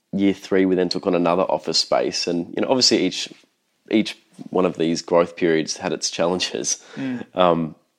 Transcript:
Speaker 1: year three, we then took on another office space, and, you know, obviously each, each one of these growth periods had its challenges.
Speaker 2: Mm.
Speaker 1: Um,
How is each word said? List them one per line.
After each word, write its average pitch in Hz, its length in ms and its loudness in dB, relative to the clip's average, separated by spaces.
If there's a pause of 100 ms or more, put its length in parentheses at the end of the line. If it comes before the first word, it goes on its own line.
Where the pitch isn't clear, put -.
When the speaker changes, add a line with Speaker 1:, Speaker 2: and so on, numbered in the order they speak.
(120)
Speaker 1:
year 98 220 2
three, 95 320 2
we 92 80 2
then 90 160 2
took 92 160 -4
on 92 80 2
another 87 300 2
office - 340 -2
space, - 480 0
and, 85 280 -4
you - 80 -2
know, - 60 -2
obviously 123 300 2
each, 90 340 -2 (580)
each 104 280 0 (320)
one 92 160 2
of 85 100 -2
these 82 240 0
growth 87 340 2
periods 80 440 0
had 85 160 -4
its - 160 -6
challenges. - 720 -2 (120)
Speaker 2:
Mm. 131 280 -8 (100)
Speaker 1:
Um, 85 400 2 (240)